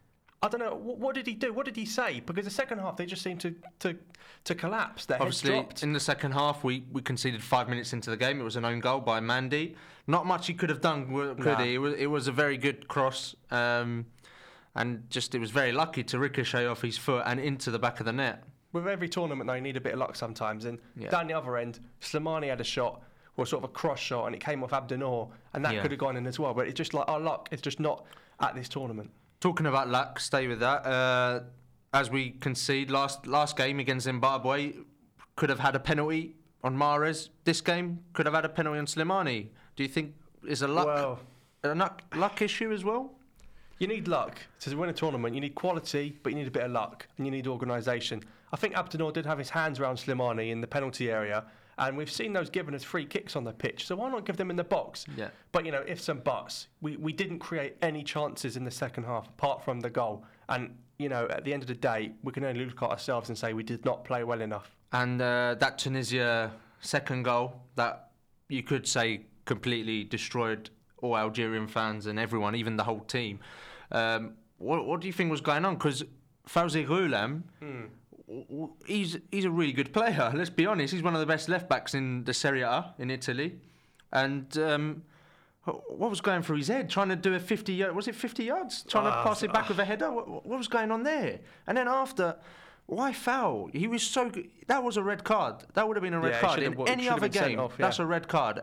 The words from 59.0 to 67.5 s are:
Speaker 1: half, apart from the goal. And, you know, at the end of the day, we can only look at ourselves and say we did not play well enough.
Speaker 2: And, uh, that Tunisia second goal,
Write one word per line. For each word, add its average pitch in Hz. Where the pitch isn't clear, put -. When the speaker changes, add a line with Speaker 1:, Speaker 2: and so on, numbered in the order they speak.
Speaker 1:
half, 117
apart -
from 123
the 117
goal. 110
And, 123
you 143
know, 120
at -
the 139
end 139
of 123
the 127
day, 110
we 131
can 147
only 127
look 127
at 117
ourselves 120
and 117
say 113
we 110
did 113
not -
play 120
well 120
enough. 107
Speaker 2:
And, 123
uh, 123
that 135
Tunisia 120
second 135
goal, 123